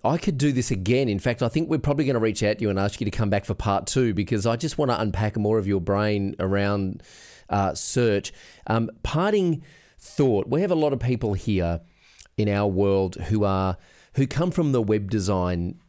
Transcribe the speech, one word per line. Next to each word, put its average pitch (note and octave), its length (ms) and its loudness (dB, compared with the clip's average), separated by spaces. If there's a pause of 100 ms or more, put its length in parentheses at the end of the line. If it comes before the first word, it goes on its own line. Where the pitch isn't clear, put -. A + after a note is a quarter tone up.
I C3+ 120 2
could D#3+ 220 -2
do C#3+ 140 2
this B2 180 -2
again. A#2+ 380 0
In G2+ 100 0
fact, A#2+ 240 -2
I A#2+ 60 2
think D#3+ 200 -2
we're D#3+ 100 0
probably C#3+ 280 0
gonna B2+ 140 2
reach A2 220 0
out G#2+ 160 0
to - 40 -6
you G#2+ 80 0
and F#2+ 80 0
ask G2+ 220 -2
you - 40 -4
to G2+ 60 -2
come A2 180 0
back G2+ 160 0
for G#2+ 100 -4
part G2 340 -2
two A#2+ 260 2
because G2+ 320 -2
I A#2 100 2
just D3+ 220 -4
wanna B2+ 200 2
unpack G#2 380 -2
more G#2+ 220 2
of G2 80 -2
your G2 140 2
brain G2+ 580 0
around, G2 640 0 (480)
uh, G2 240 0
search. A2 580 0 (360)
Um, A2+ 220 0 (120)
parting F3+ 600 0 (360)
thought, A#2+ 500 2
we C#3+ 140 0
have G3+ 80 0
a F3 60 2
lot D3+ 160 2
of B2+ 80 -2
people A#2 340 -2
here F2 460 0 (580)
in G#2 100 0
our G2+ 200 2
world G2 480 2
who G#2 280 0
are, F#2+ 320 0 (380)
who C#3 120 2
come E3+ 260 -2
from E3 200 0
the B2+ 80 2
web G#2+ 300 0
design F2+ 800 -2